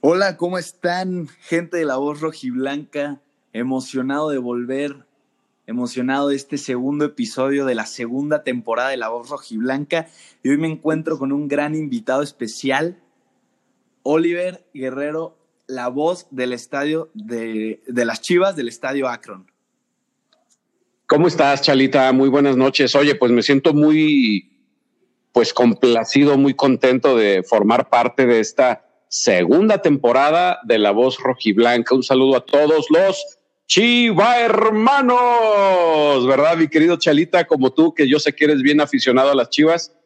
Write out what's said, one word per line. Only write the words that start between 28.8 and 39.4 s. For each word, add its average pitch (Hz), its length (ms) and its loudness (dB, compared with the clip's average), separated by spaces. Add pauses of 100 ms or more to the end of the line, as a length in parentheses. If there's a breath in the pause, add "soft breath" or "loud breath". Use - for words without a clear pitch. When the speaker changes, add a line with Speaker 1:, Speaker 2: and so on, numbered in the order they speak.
Speaker 2:
segunda 127 720 2
temporada 147 800 2
de 113 160 0
La 104 140 2
Voz 127 260 0
Rojiblanca. 120 760 0
Un 127 80 0
saludo 131 320 2
a 120 100 -4
todos 151 440 2
los 190 300 2 (460)
Chiva 233 720 2
hermanos, 220 1900 2
¿verdad, 147 280 2
mi 160 120 2
querido 160 280 2
Chalita? 165 480 2
Como 131 280 0
tú, 160 200 4
que 143 160 0
yo 147 120 2
sé 147 160 -2
que 151 80 0
eres 147 180 2
bien 147 180 4
aficionado 131 520 2
a - 20 2
las 123 160 0